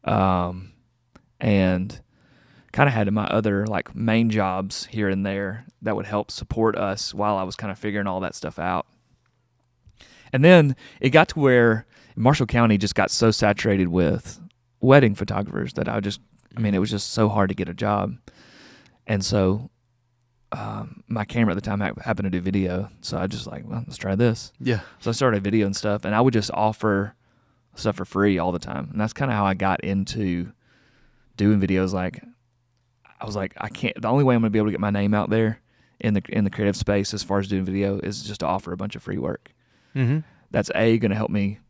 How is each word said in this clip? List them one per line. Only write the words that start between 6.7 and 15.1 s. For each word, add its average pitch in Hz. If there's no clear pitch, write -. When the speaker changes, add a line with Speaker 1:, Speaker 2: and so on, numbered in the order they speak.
Speaker 1:
us 98
while 104
I 95
was 92
kinda 101
figuring 104
all 92
that 95
stuff -
out. 90
And 135
then 160
it 131
got 156
to -
where 117
Marshall 127
County 113
just 98
got -
so 113
saturated 101
with 85
wedding 127